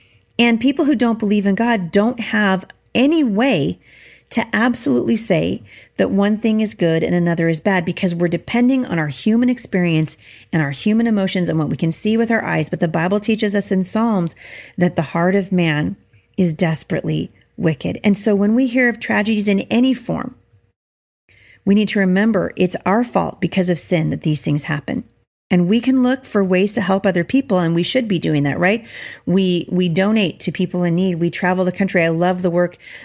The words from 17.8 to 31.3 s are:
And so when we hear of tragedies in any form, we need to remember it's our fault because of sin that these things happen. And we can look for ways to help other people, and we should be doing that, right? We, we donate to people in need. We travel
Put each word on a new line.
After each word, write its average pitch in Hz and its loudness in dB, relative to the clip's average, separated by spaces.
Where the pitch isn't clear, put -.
And 202 4
so 208 0
when 208 2
we 254 2
hear 240 2
of 233 -4
tragedies 208 -2
in 196 2
any 247 2
form, - -6
we 196 2
need 208 2
to - -2
remember 190 2
it's 185 0
our 202 2
fault 185 -4
because 180 0
of 175 0
sin 156 -2
that 156 -4
these 151 -2
things 147 -2
happen. - -6
And 175 4
we 226 2
can 254 2
look 262 0
for 202 -2
ways 185 0
to - -4
help 196 0
other 180 0
people, 254 0
and 165 0
we 170 2
should 240 -2
be 196 -2
doing 151 0
that, 143 -2
right? 208 0
We, 180 2
we 180 0
donate 190 0
to 175 -4
people 180 -2
in 170 2
need. 180 0
We 170 0
travel 185 -2